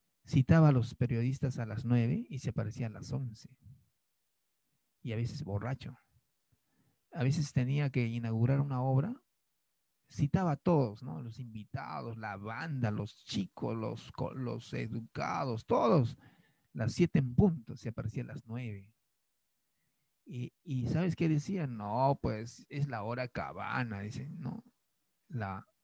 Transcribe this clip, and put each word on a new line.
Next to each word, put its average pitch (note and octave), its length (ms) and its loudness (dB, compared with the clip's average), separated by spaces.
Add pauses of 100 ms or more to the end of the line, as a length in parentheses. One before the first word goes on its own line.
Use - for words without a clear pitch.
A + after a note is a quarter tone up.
(260)
Citaba D#3 440 8
a - 20 8
los A#2+ 220 4
periodistas B2+ 640 0
a A#2 80 -4
las A2 180 -6
nueve A#2+ 440 4
y C3 100 -8
se - 120 -4
aparecía A2 360 -4
a A2 40 -4
las G#2+ 220 -10
once. B2+ 380 -6 (1500)
Y A#2+ 100 -6
a G#2+ 40 -2
veces A#2 280 -4
borracho. A#2+ 520 -6 (1160)
A D#3 100 -2
veces C#3+ 300 2
tenía C3+ 380 2
que B2 160 0
inaugurar A#2 540 2
una C#3 220 0
obra, C3+ 320 2 (960)
citaba F#3 420 2
a C#3+ 40 0
todos, C3 460 4
¿no? C#3+ 200 -8
Los A#2 160 -12
invitados, A#2+ 760 -8
la G#2+ 200 -6
banda, A#2 540 -2
los G#2 360 -4
chicos, D3+ 500 -4
los A2+ 360 -6
co-, - 220 -4
los A#2+ 380 -6
educados, B2 920 -4
todos. A3 500 4 (560)
Las A2+ 220 -2
siete E3+ 240 4
en B2+ 160 2
punto, E3 420 4
se - 140 -8
aparecía A2 320 -6
a A#2+ 40 -6
las - 200 -12
nueve. A2 440 -8 (1400)
Y, B2+ 280 -8 (100)
y C3 220 -2
¿sabes E3 300 0
qué E3 120 2
decía? D#3 380 0
"No, A#2+ 560 0
pues, A#2 480 -6
es C#3+ 180 -2
la A2+ 140 -4
hora A#2+ 260 -4
cabana", G2+ 720 -4
dice, B2 260 -8 (120)
¿no? E3+ 260 -8 (640)
La, G2+ 380 -6 (180)